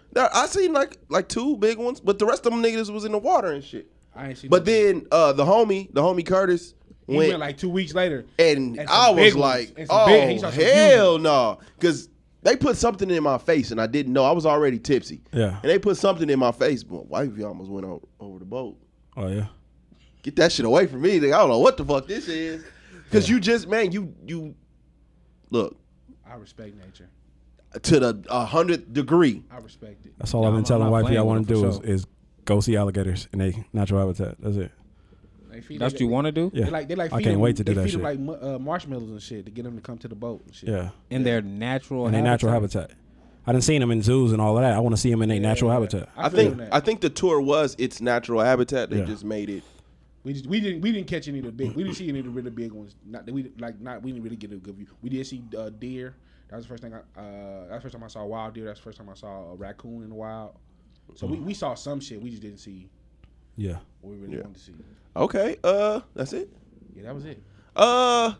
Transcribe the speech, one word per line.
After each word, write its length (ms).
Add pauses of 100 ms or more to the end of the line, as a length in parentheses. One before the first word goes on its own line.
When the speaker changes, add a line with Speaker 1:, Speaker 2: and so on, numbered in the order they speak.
(160)
Speaker 1:
Nah, 180
I 120
seen 280
like, 240 (120)
like 180
two 300
big 220
ones, 200
but 200
the 60
rest 200
of 60
them 100
niggas 300
was 140
in 60
the 60
water 340
and 120
shit. 260 (260)
Speaker 2:
I 140
ain't 80
seen 140
Speaker 1:
But 100
Speaker 2:
no 40
big 300
Speaker 1:
then, 160
uh, 220
the 100
homie, 480
the 120
homie 220
Curtis 500 (320)
Speaker 2:
He 100
Speaker 1:
went, 120
Speaker 2:
went, 100
like, 180
two 120
weeks 260
later. 300 (120)
Speaker 1:
and 400
Speaker 2:
And 100
some 140
Speaker 1:
I 80
was 100
Speaker 2:
big 140
ones. 80
Speaker 1:
like, 380
Speaker 2:
And 80
some 200
big, 220
he 60
Speaker 1:
"Oh, 60
Speaker 2:
saw 100
some 100
Speaker 1:
hell 280 (100)
Speaker 2:
huge 140
ones. 100
Speaker 1:
no." 340 (220)
'Cause 300 (340)
they 120
put 220
something 320
in 140
my 160
face 320
and 100
I 60
didn't 260
know. 100
I 80
was 140
already 320
tipsy. 460 (100)
Speaker 3:
Yeah. 300
Speaker 1:
And 80
they 80
put 180
something 320
in 80
my 140
face. 320
But 240
wifey 360
almost 280
went 160
o-, 200 (120)
over 180
the 80
boat. 320 (400)
Speaker 3:
Oh, 100
yeah. 200 (760)
Speaker 1:
Get 160
that 140
shit 140
away 220
from 140
me, 180
nigga. 140
I 60
don't 100
know 100
what 180
the 80
fuck 220
this 200
is. 360 (480)
'Cause 180
Speaker 3:
Yeah. 60
Speaker 1:
you 60
just, 260
man, 240
you, 220 (140)
you, 280 (960)
look. 260 (540)
Speaker 2:
I 60
respect 420
nature. 320 (720)
Speaker 1:
To 180
the, 300
a 160
hundredth 480
degree. 580
Speaker 2:
I 60
respect 480
it. 120
Speaker 3:
That's 160
all 100
Speaker 4:
No, 60
Speaker 3:
I've 40
been 60
Speaker 4:
I'm 60
Speaker 3:
telling 200
Speaker 4:
not 60
Speaker 3:
wifey 140
I 60
Speaker 4:
playing 160
Speaker 3:
wanna 140
Speaker 4:
with 100
it 20
Speaker 3:
do 80
Speaker 4:
for 80
Speaker 3:
is, 60
Speaker 4:
sure. 100
Speaker 3:
is 220 (380)
go 140
see 160
alligators 580
in 80
a 320
natural 280
habitat. 380
That's 180
it. 140 (800)
Speaker 2:
They 100
feed, 180
Speaker 4:
That's 140
Speaker 2:
they, 40
Speaker 4:
what 40
you 60
wanna 240
do? 220
Speaker 3:
Yeah. 120
Speaker 2:
they, 60
like, 160
they, 80
like, 180
Speaker 3:
I 40
Speaker 2:
feed 80
Speaker 3:
can't 100
Speaker 2:
them, 60
Speaker 3:
wait 160
to 60
do 100
Speaker 2:
they 80
Speaker 3:
that 80
Speaker 2:
feed 40
them, 60
Speaker 3:
shit. 40
Speaker 2:
like, 160
mu-, 360
uh, 40
marshmallows 520
and 100
shit 240
to 60
get 120
them 120
to 60
come 180
to 80
the 80
boat 300
and 100
shit. 140
Speaker 3:
Yeah. 200 (220)
Speaker 4:
In 120
their 180
natural 680
Speaker 3:
In 60
their 100
natural 280
Speaker 4:
habitat? 300 (100)
Speaker 3:
habitat. 60 (480)
I 60
done 100
seen 200
them 100
in 100
zoos 300
and 100
all 160
of 60
that. 100
I 60
wanna 180
see 140
'em 100
in 80
their 80
Speaker 2:
Yeah, 60
Speaker 3:
natural 280
Speaker 2:
yeah. 40
Speaker 3:
habitat. 420
Speaker 2:
I 80
Speaker 1:
I 40
Speaker 2:
feel 100
Speaker 1:
think, 180
Speaker 2:
that. 160
Speaker 1:
I 60
think 220
the 100
tour 300
was 360
its 240
natural 400
habitat. 480
They 100
Speaker 3:
Yeah. 60
Speaker 1:
just 180
made 260
it 140 (600)
Speaker 2:
We 100
just, 140
we 140
didn't, 200
we 100
didn't 160
catch 200
any 120
of 60
the 60
big, 220
we 100
didn't 140
see 100
any 120
of 60
the 60
really 180
big 220
ones. 240 (100)
Not 200
that 80
we, 260
like, 220
not, 200
we 100
didn't 120
really 140
get 160
a 20
good 200
view. 120 (140)
We 80
did 180
see, 160 (140)
uh, 120
deer. 460 (340)
That 80
was 80
the 40
first 140
thing 100
I, 260
uh, 480
that's 80
the 60
first 120
time 100
I 40
saw 140
a 60
wild 260
deer. 120
That's 140
the 40
first 140
time 120
I 60
saw 360
a 40
raccoon 480
in 60
the 60
wild. 360 (640)
So 120
we, 100
we 160
saw 200
some 260
shit. 220
We 80
just 120
didn't 180
see 280 (680)
Speaker 3:
Yeah. 220 (220)
Speaker 2:
what 100
we 60
really 200
Speaker 1:
Yeah. 60
Speaker 2:
wanted 120
to 60
see. 120 (420)
Speaker 1:
Okay, 480
uh, 360 (140)
that's 180
it? 180 (460)
Speaker 2:
Yeah, 80
that 120
was 100
it. 160 (340)
Speaker 1:
Uh, 640